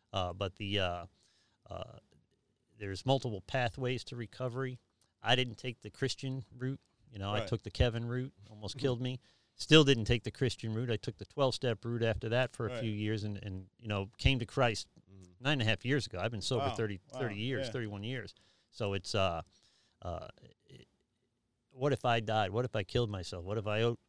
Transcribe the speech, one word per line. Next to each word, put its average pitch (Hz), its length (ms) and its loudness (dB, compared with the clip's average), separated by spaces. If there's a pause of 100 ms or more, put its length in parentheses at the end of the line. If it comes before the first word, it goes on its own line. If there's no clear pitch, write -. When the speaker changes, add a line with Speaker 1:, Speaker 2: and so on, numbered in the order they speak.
(140)
Speaker 1:
uh, 90 200 0
but 95 240 -4
the, 101 220 -2
uh, 87 260 0 (640)
uh, - 300 -10 (760)
there's 98 280 -6
multiple 127 360 0
pathways 127 640 -2
to 127 100 -12
recovery. 123 640 -6 (420)
I 117 140 4
didn't 123 220 0
take 127 240 -8
the 110 80 -10
Christian 131 540 -4 (140)
route. 127 220 -6 (320)
You 107 80 -10
know, 98 120 -4
I 107 80 0
Speaker 2:
Right. 98 80 -4
Speaker 1:
took 110 160 -2
the - 80 -10
Kevin 117 340 2
route, 127 280 -4 (160)
almost 104 260 -10
Speaker 2:
Mm-hmm. 139 60 -10
Speaker 1:
killed 127 200 2
me. 127 180 -4 (360)
Still 156 280 10
didn't 123 220 6
take 120 180 2
the - 80 -4
Christian 113 420 -2
route. 120 180 -2
I 107 60 0
took - 200 -8
the 98 80 -12
twelve-step 127 580 0
route 117 200 -2
after 113 260 0
that 123 220 2
for 117 160 -4
a - 20 -2
Speaker 2:
Right. 120 120 -6
Speaker 1:
few 113 100 -2
years 107 320 0
and, 104 200 -4
and, 95 240 -8 (120)
you 113 80 -14
know, 101 300 -2
came 135 220 6
to 117 60 -4
Christ 120 420 2 (220)
Speaker 3:
Mm-hmm. 92 300 -20
Speaker 1:
nine 135 140 2
and 131 100 2
a - 20 4
half - 200 4
years 131 200 2
ago. - 140 -6
I've 107 120 0
been 107 100 -4
sober 131 260 0
Speaker 2:
Wow. 117 80 -2
Speaker 1:
thirty, 104 240 -2 (120)
Speaker 2:
Wow. 127 100 -10
Speaker 1:
thirty 104 160 -4
years, 123 300 -2
Speaker 2:
Yeah. 110 40 -8
Speaker 1:
thirty-one 104 320 -6
years. 120 320 -8 (360)
So 101 220 -2
it's, 98 220 -2
uh, 87 260 4 (640)
uh, 87 240 -6 (400)
it, - 200 -20 (840)
what 139 200 0
if 127 140 0
I 117 140 4
died? 107 320 2
What 120 140 0
if - 100 -4
I 104 80 0
killed 120 260 0
myself? 90 360 -6
What 104 120 -2
if 101 80 -4
I 107 180 2
o-, 120 140 2 (120)